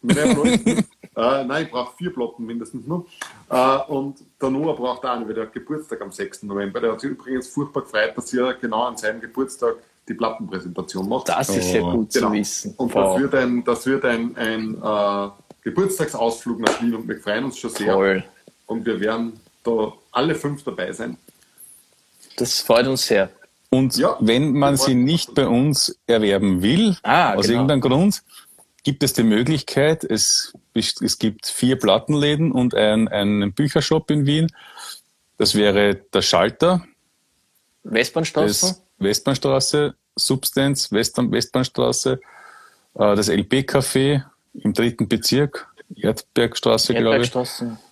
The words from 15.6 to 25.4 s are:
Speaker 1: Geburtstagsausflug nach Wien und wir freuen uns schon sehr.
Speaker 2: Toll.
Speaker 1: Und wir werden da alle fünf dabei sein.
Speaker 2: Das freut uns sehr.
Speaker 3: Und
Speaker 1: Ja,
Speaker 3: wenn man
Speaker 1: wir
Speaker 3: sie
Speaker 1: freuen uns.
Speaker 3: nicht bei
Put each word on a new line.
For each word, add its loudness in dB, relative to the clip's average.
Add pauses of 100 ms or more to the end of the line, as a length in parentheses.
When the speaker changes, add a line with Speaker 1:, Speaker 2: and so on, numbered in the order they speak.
Speaker 1:
Geburtstagsausflug -2
nach -2
Wien 0
und -10
wir -8
freuen -4
uns -8
schon -8
sehr. -2
Speaker 2:
Toll. 2 (420)
Speaker 1:
Und -6
wir -2
werden -4 (240)
da -2 (180)
alle 0
fünf -6
dabei -8
sein. -10 (1200)
Speaker 2:
Das -2
freut 4
uns -2
sehr. 2 (400)
Speaker 3:
Und 2
Speaker 1:
Ja, 0
Speaker 3:
wenn 2
man 4
Speaker 1:
wir 2
Speaker 3:
sie 0
Speaker 1:
freuen 4
uns. 2
Speaker 3:
nicht -2
bei 2